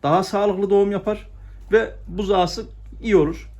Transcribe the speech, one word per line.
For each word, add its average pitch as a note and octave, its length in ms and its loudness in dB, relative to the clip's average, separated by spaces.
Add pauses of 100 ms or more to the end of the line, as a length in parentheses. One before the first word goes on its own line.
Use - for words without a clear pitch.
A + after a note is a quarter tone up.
daha E3 200 4
sağlıklı G3+ 460 0
doğum G3+ 220 4
yapar G#3+ 380 -4 (420)
ve A3 240 2 (120)
buzağısı F#3+ 580 0 (360)
iyi A3 140 2
olur. D#3+ 340 2 (100)